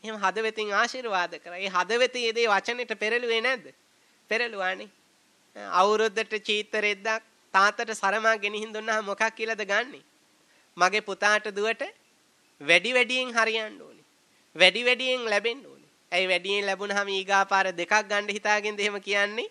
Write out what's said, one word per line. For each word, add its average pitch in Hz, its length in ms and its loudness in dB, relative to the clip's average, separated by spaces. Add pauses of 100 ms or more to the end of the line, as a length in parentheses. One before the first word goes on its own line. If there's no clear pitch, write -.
එහෙම 220 120 -8
හදවතින් 214 560 -2
ආශිර්වාද 208 640 0
කරා. 175 200 -14
ඒ 190 120 -6
හදවතේ 226 640 0
දේ 233 140 2
වචනෙට 226 460 0
පෙරළුවේ 226 460 -2
නැද්ද? 233 260 -2 (640)
පෙරළුවානේ. 202 600 -4 (840)
අවුරුද්දට 214 680 2
චීත 208 340 -4
රෙද්දක් 208 480 -2 (320)
තාත්තට 208 380 4
සරමා 220 440 2
ගෙනිහින් 208 360 -6
දුන්නාම 214 320 -4
මොකක් 196 260 -4
කියලාද 220 320 -6
ගන්නෙ? 208 380 -4 (760)
"මගේ 185 240 4
පුතාට 208 460 0
දුවට 214 360 -2 (800)
වැඩි 175 320 4
වැඩියෙන් 247 400 0
හරියන්න 220 480 -2
ඕනේ. - 260 -20 (500)
වැඩි 185 280 6
වැඩියෙන් 247 400 0
ලැබෙන්න 226 380 -2
ඕනේ." 143 280 -20 (180)
ඇයි 185 200 0
වැඩියෙන් 190 380 0
ලැබුණාම 202 420 -2
ඊගා 196 360 2
පාර 190 260 2
දෙකක් 175 320 -2
ගන්න 208 260 -2
හිතාගෙනද 208 520 -2
එහෙම 202 200 -2
කියන්නේ? 208 500 -2